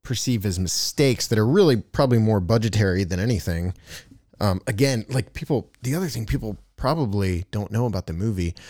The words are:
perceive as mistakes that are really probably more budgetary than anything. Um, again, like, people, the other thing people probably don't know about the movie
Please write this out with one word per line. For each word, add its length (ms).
perceive 440
as 120
mistakes 720
that 100
are 80
really 300
probably 420
more 220
budgetary 640
than 160
anything. 540
Um, 280
again, 400
like, 260
people, 360
the 140
other 100
thing 200
people 300
probably 720
don't 220
know 140
about 200
the 60
movie 420